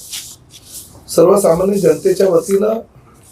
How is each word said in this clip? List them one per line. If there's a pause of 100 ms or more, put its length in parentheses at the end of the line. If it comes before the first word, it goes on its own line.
(1080)
सर्वसामान्य
जनतेच्या
वतीनं (520)